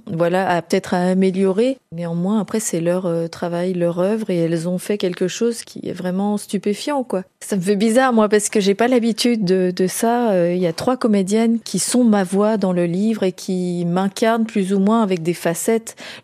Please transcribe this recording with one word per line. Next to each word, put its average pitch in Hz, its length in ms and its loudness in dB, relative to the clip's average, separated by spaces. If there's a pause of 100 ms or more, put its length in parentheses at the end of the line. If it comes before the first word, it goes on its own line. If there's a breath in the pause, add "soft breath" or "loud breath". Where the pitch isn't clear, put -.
(120)
voilà, 175 380 0
à, 170 120 2
peut-être 190 320 -2
à 180 160 2
améliorer. 190 680 2 (180)
Néanmoins, 170 440 -2
après, 214 200 -2
c'est 180 220 -4
leur, 180 260 0
euh, 170 200 -2
travail, 175 460 -4
leur 170 260 0
œuvre, 208 300 0
et 180 80 0
elles 165 300 0
ont 180 100 -2
fait 208 220 -4
quelque 185 280 -2
chose 233 360 -4
qui - 240 -16
est - 60 -6
vraiment 185 440 -2
stupéfiant, 208 640 -4
quoi. 185 200 -4 (200)
Ça - 120 -6
me 190 60 0
fait 202 140 0
bizarre, 233 380 4
moi, 214 160 4
parce 208 200 2
que 220 100 0
j'ai 196 160 2
pas 233 120 2
l'habitude 233 560 2
de, 185 320 2
de 185 120 2
ça. 233 440 0
Euh, 175 240 2
il 180 60 -2
y 180 60 2
a 160 60 -2
trois 254 240 -2
comédiennes 220 600 2
qui - 200 -6
sont 247 240 2
ma 208 200 4
voix 202 340 2
dans 185 160 0
le 175 120 2
livre 202 380 0
et 185 80 0
qui 180 560 -4
m'incarnent 214 580 0
plus 196 280 -2
ou 196 60 2
moins 214 220 2
avec 185 220 -2
des 170 100 0
facettes, 220 600 -2 (280 loud breath)